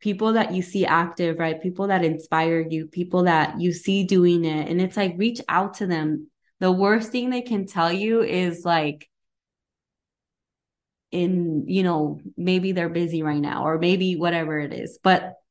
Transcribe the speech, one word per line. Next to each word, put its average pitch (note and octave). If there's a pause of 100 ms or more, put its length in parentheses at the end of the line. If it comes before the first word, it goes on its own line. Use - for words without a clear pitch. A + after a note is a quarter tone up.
people G#3+
that A3
you F#3
see F#3
active, E3+
right? D#3+
People F#3
that F#3
inspire D#3+
you, D#3+
people F3+
that D#3+
you F3
see F#3+
doing F3
it. D#3
And F3+
it's, F#3
like, F#3+
reach A#3
out F#3+
to G3+
them. D#3 (300)
The F#3
worst G#3
thing B3
they B3
can G#3+
tell E3+
you A3
is, F3
like, D#3 (2000)
in, F3
you F#3
know, D3+ (180)
maybe F#3
they're F3
busy E3
right D3
now -
or D#3+
maybe F3+
whatever D#3+
it D3
is. -
But - (160)